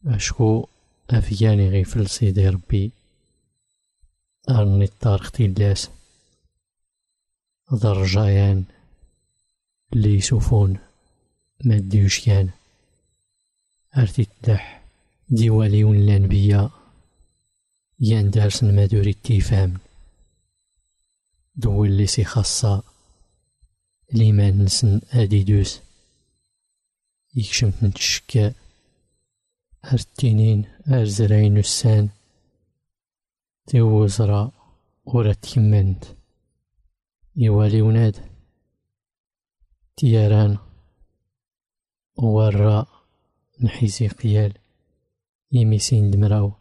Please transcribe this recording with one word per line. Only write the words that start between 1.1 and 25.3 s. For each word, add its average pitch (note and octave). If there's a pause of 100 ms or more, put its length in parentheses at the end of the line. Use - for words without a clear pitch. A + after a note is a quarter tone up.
غيفل G2
سيدي G2
ربي. F#2+ (1600)
أرني G2+
الطارق -
تيلاس. G2+ (1800)
ضرجايان G2 (1300)
لي G#2
سوفون G#2 (880)
ما A2+
ديوش G2
كان. G2 (1500)
أرتي A#2
تدح - (440)
ديواليون G#2+
الأنبياء. G2+ (1300)
يان A2
دارسن G2+
ما G2+
دوري G2+
التيفام. F#2+ (1800)
دول G#2
لي G2+
سي -
خاصة. G2+ (1300)
ليمان G2+
نسن G2 (100)
أدي G#2